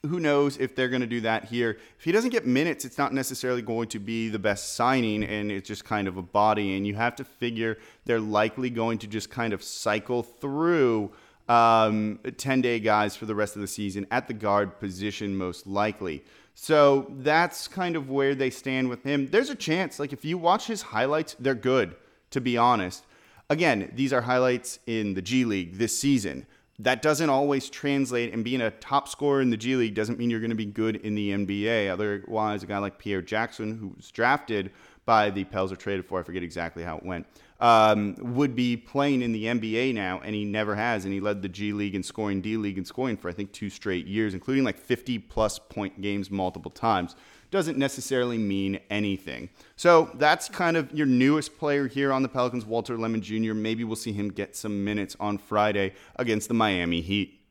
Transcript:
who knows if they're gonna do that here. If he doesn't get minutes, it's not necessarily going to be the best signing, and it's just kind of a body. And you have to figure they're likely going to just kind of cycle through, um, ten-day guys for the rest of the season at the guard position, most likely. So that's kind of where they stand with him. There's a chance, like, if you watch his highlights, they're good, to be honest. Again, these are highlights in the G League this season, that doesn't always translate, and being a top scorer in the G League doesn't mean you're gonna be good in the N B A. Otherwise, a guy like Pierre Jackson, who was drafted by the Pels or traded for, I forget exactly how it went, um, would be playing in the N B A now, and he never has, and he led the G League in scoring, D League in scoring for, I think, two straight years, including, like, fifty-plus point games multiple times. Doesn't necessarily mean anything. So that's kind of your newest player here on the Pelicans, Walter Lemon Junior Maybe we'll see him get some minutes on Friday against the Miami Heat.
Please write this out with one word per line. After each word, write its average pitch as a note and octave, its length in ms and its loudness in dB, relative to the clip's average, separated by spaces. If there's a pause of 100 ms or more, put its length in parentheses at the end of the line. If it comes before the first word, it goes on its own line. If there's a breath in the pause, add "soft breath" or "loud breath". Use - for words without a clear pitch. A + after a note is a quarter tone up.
who F3 120 -2
knows C#3+ 380 4
if C3 180 -2
they're B2+ 140 2
gonna B2 160 0
do A#2 160 -4
that A2 240 0
here. A#2 320 -2 (200 loud breath)
If - 60 -20
he E3 80 0
doesn't A3+ 160 2
get D#3+ 180 0
minutes, C#3 380 0
it's B2+ 140 -12
not C#3 160 -2
necessarily B2+ 480 -2
going A2+ 260 -4
to A2+ 100 -8
be A2+ 300 -4
the G#2+ 100 -4
best G2+ 360 -2
signing, A#2+ 500 2
and G#2 260 -4
it's G2 160 -6
just - 200 -10
kind G#2 200 -2
of F#2 120 -6
a F#2 40 -8
body. G#2 540 2
And G2 100 -2
you G2+ 80 -2
have A#2 220 -2
to C3 80 -12
figure A2+ 540 -4 (260 loud breath)
they're A#2 160 2
likely G#2+ 480 0
going A2+ 300 -2
to G#2+ 80 -10
just G#2 240 -8
kind A#2 240 -2
of F#2 80 -8
cycle A2+ 600 -2
through, C#3 880 2 (380 loud breath)
um, A2 720 6 (160)
ten-day B2+ 440 0
guys G#2+ 360 2
for - 80 -12
the G#2+ 100 -4
rest G#2 220 -2
of G#2 60 -6
the G2 40 -4
season G2+ 440 -6
at B2 180 -2
the B2 60 -6
guard G2+ 440 0
position, G2+ 560 -6
most F2+ 320 -6
likely. G2 560 -2 (320 soft breath)
So C#3+ 560 6 (100)
that's D#3+ 460 0
kind F3+ 300 -4
of C3+ 140 -6
where C#3 240 2
they C3 160 0
stand C3 400 -2
with A#2+ 140 -10
him. C#3 240 0
There's B3 200 2
a C#4+ 60 -8
chance, E3+ 440 -2
like, C#3+ 140 -6
if - 100 -12
you D#3+ 140 -2
watch F3 300 2
his A3 160 -6
highlights, C#3 580 -2
they're C3 140 0
good, A#2+ 420 2 (320 soft breath)
to C3 140 -4
be A#2+ 160 0
honest. A#2 480 2 (420 soft breath)
Again, D3 460 2
these C3 180 0
are B2+ 80 4
highlights B2+ 680 0
in G#2+ 280 -2
the F#2 80 -4
G A#2+ 240 2
League F#2+ 320 -2
this A2 200 0
season, G2+ 460 0 (340 soft breath)
that B2+ 240 0
doesn't D3+ 280 4
always C#3 400 2
translate, B2+ 640 -2
and A2+ 100 -2
being B2 180 -2
a A2+ 100 0
top - 380 -2
scorer C#3 320 0
in B2+ 100 4
the A2+ 60 2
G B2 200 0
League A2+ 180 2
doesn't A2 240 -2
mean A#2+ 100 0
you're A2+ 120 0
gonna A2+ 140 -2
be G#2+ 100 -4
good A2 320 -2
in G#2+ 180 -4
the G#2 180 0
N G2+ 120 0
B G2+ 240 -2
A. G#2+ 200 2
Otherwise, G#2 760 -2
a F#2+ 40 -14
guy G2+ 120 -4
like G2+ 200 -4
Pierre G2 240 -2
Jackson, A2 560 -4
who G#2 180 -12
was - 140 -20
drafted A2+ 600 0 (360 loud breath)
by G#2+ 240 6
the F#2+ 140 -4
Pels F#2+ 260 -2
or F#2 60 -8
traded G2 300 -4
for, F#2 120 -4
I F2 40 -4
forget F2+ 200 -8
exactly E2+ 400 -8
how E2 140 -8
it - 80 -12
went, F2 220 -8 (340 soft breath)
um, G#2+ 580 6
would B2 380 0
be B2 200 0
playing C#3 460 0
in A#2 100 0
the A2 140 -2
N A#2+ 120 0
B A2 180 -2
A C3 160 0
now, F#2 320 -4
and G#2+ 100 -6
he G#2 100 -2
never G#2 300 0
has, G#2+ 300 -2
and G2 100 -2
he G2 60 -2
led G2+ 220 -2
the G2 60 -6
G G2+ 240 -6
League G2+ 220 -4
in F#2+ 80 -2
scoring, G2+ 380 -4
D G#2+ 160 -4
League G2+ 220 -4
in F2+ 60 -6
scoring B2 320 -4
for, - 120 -8
I F2 40 -6
think, G2 200 -8
two G2+ 180 -8
straight F#2 360 -4
years, G#2 280 -2
including, C3 300 0
like, G#2 140 -2
fifty-plus A2 840 -2 (100)
point G2+ 300 -8
games G2+ 300 -2
multiple F#2 420 -4
times. G2 420 0 (360 loud breath)
Doesn't D#3+ 280 0
necessarily B2 580 0
mean G2 440 0 (100)
anything. F#2+ 580 -4 (280 soft breath)
So E3 380 6
that's D3+ 340 2
kind E3+ 280 0
of D3+ 140 0
your D3+ 160 0
newest C3+ 500 4
player C#3+ 300 0
here C#3 240 0
on C3 120 2
the C3 60 0
Pelicans, B2 360 -2
Walter A2+ 340 -4
Lemon A2+ 220 -2
Junior A2 340 -2
Maybe A2 300 -2
we'll A2 100 -4
see A2 180 -8
him G2+ 180 -4
get G2 260 -6
some G#2 280 -4
minutes G#2 360 -4
on G2+ 180 -2
Friday G#2 540 2 (240 loud breath)
against A2+ 320 0
the A#2+ 60 0
Miami F2+ 460 2
Heat. F#2+ 500 -4